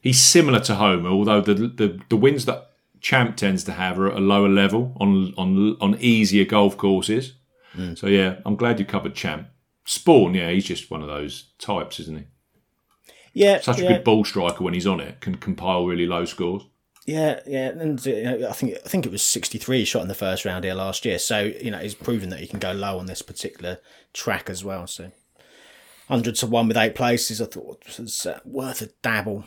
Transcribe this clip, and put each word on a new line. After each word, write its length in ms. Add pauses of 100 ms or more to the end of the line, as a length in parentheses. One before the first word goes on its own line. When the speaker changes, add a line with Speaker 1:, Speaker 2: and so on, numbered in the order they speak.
Speaker 1:
he's 180
similar 420
to 120
Homer, 360
although 320
the, 120
the, 460 (100)
the 80
wins 280
that 260 (300)
Champ 360
tends 280
to 80
have 260
are 80
at 100
a 20
lower 300
level 500
on, 380
on, 420
on 200
easier 460
golf 300
courses. 580 (420)
Speaker 2:
Mm. 200
Speaker 1:
So 120
yeah, 380
I'm 100
glad 240
you 60
covered 280
Champ. 340 (360)
Spawn, 500
yeah, 160
he's 160
just 240
one 140
of 40
those 520
types, 400
isn't 180
he? 80 (1080)
Speaker 2:
Yeah, 260
Speaker 1:
Such 200
a 40
Speaker 2:
yeah. 60
Speaker 1:
good 160
ball 180
striker 400
when 100
he's 140
on 140
it, 180
can 160
compile 500
really 220
low 180
scores. 380 (420)
Speaker 2:
Yeah, 400
yeah, 220
and, 400
uh, 420
I 40
think, 300
I 40
think 180
it 60
was 100
sixty-three 580
he 60
shot 160
in 60
the 80
first 280
round 200
here 100
last 320
year. 140
So, 220
you 280
know, 80
he's 160
proven 360
that 100
he 80
can 100
go 140
low 260
on 80
this 160
particular 580 (340)
track 360
as 140
well. 240
So, 240 (960)
hundred 300
to 100
one 200
with 100
eight 180
places, 440
I 60
thought 380 (160)
was, 260
uh, 180
worth 380
a 60 (160)
dabble. 440